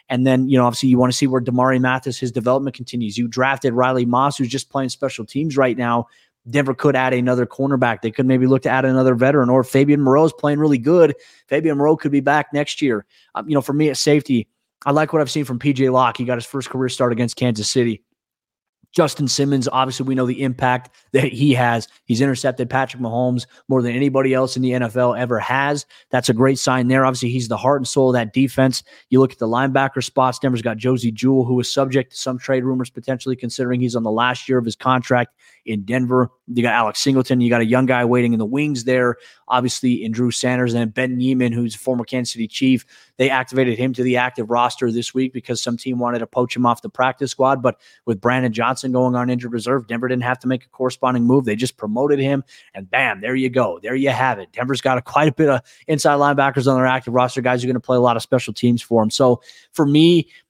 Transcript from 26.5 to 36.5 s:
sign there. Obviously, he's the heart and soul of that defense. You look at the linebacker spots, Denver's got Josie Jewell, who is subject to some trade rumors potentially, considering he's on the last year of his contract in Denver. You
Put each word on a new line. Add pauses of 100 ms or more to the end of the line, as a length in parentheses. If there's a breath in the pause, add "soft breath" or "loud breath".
sign
there.
Obviously,
he's
the
heart
and
soul
of
that
defense. (280 soft breath)
You
look
at
the
linebacker
spots,
Denver's
got
Josie
Jewell,
who
is
subject
to
some
trade
rumors
potentially,
considering
he's
on
the
last
year
of
his
contract (300 soft breath)
in
Denver. (180)
You